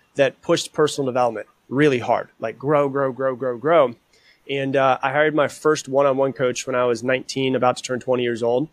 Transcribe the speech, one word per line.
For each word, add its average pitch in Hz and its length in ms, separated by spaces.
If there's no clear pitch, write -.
that 135 260
pushed - 300
personal 143 340
development 120 400
really 135 320
hard, 107 300
like, 113 180
grow, 143 300
grow, 135 240
grow, 131 240
grow, 123 200
grow. 135 380
And, 139 240
uh, 131 260
I 135 120
hired 151 240
my 147 100
first - 420
one-on-one 135 440
coach 123 340
when 127 80
I 123 120
was 120 180
nineteen, 131 500
about 127 220
to - 80
turn 127 160
twenty 123 240
years 117 180
old. 123 300